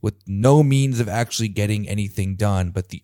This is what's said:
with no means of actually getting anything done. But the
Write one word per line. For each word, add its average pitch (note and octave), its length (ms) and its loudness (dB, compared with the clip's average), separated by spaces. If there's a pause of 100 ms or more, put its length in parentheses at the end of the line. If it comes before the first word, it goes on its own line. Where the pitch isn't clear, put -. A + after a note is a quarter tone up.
with G#2 140 -4 (100)
no B2+ 380 4
means C3+ 360 2
of A2+ 80 0
actually A2+ 420 -4
getting G#2 380 -2
anything G2 480 -4
done. F#2+ 360 0
But F#2 180 -6
the - 140 -14